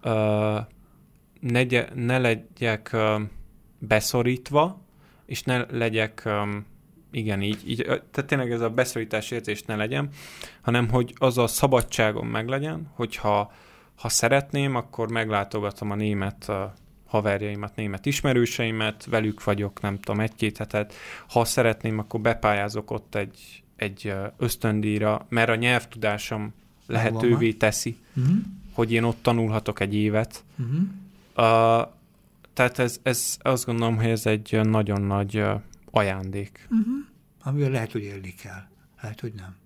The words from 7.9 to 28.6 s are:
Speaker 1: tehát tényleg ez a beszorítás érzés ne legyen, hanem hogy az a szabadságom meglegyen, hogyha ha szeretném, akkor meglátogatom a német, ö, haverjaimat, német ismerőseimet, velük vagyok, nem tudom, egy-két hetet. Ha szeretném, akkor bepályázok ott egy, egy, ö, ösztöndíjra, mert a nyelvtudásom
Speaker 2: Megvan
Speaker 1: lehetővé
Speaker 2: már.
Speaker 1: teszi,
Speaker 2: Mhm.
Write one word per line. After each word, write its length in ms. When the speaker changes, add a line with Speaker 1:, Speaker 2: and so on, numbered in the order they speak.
Speaker 1:
tehát 160
tényleg 260
ez 80
a 100
beszorítás 600
érzés 320
ne 140
legyen, 320
hanem 260
hogy 300
az 200
a 80
szabadságom 840
meglegyen, 640
hogyha 580
ha 80
szeretném, 680
akkor 360
meglátogatom 800
a 40
német, 540
ö, 140
haverjaimat, 680
német 300
ismerőseimet, 1000
velük 400
vagyok, 360
nem 180
tudom, 220
egy-két 380
hetet. 360
Ha 160
szeretném, 540
akkor 220
bepályázok 680
ott 240
egy, 480
egy, 300
ö, 200
ösztöndíjra, 920
mert 200
a 60
nyelvtudásom 840
Speaker 2:
Megvan 140
Speaker 1:
lehetővé 600
Speaker 2:
már. 80
Speaker 1:
teszi, 400
Speaker 2:
Mhm. 200